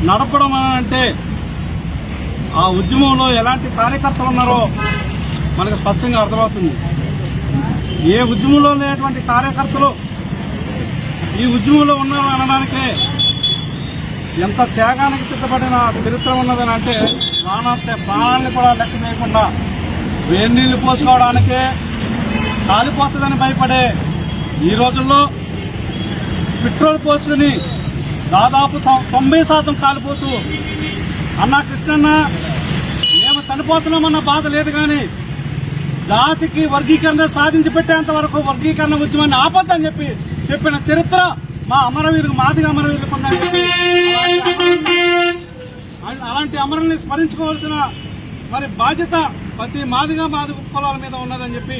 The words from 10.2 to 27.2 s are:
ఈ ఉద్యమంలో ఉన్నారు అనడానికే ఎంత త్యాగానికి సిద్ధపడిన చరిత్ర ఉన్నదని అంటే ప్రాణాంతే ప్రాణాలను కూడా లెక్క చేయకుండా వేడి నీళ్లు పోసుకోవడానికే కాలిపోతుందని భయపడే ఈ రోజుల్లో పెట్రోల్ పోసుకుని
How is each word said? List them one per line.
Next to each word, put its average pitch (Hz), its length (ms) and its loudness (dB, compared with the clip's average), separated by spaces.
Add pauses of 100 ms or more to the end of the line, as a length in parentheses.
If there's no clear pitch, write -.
ఈ 254 120 2
ఉద్యమంలో 285 420 6
ఉన్నారు 277 380 0
అనడానికే 262 520 0 (1600)
ఎంత 202 160 -2 (140)
త్యాగానికి 262 500 2
సిద్ధపడిన 254 520 -2 (220)
చరిత్ర 240 340 -2 (100)
ఉన్నదని 240 360 0
అంటే 226 180 0 (440)
ప్రాణాంతే 233 540 -2 (120)
ప్రాణాలను 247 460 2
కూడా 247 220 4
లెక్క 233 300 -2
చేయకుండా 226 400 0 (840)
వేడి 202 280 2
నీళ్లు 254 220 4
పోసుకోవడానికే 254 840 4 (1040)
కాలిపోతుందని 277 760 2
భయపడే 262 420 2 (800)
ఈ 170 120 4
రోజుల్లో 214 440 2 (1400)
పెట్రోల్ 302 400 2
పోసుకుని 294 520 2 (800)